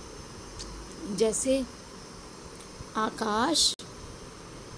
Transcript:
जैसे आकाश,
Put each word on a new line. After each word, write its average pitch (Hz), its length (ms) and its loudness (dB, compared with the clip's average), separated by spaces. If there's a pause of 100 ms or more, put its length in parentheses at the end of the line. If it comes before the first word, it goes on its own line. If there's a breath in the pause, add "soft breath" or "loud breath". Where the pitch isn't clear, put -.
(1160)
जैसे 247 480 6 (1300)
आकाश, 220 760 4 (1040)